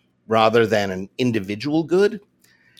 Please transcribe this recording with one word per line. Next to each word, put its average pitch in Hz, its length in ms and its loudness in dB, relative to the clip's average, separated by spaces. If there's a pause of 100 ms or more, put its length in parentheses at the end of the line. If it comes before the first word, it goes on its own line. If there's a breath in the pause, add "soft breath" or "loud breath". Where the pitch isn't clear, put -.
(280)
rather 113 400 4
than 101 240 0
an 92 160 -8 (100)
individual 120 640 -2
good. 196 380 0 (600 soft breath)